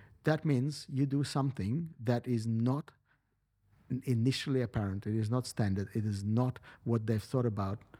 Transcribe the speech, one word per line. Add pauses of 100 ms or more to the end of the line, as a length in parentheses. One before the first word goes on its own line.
(240)
That
means
you
do
something (140)
that
is
not (1000)
in-,
initially
apparent.
It
is
not
standard.
It
is
not (240)
what
they've
thought
about (200)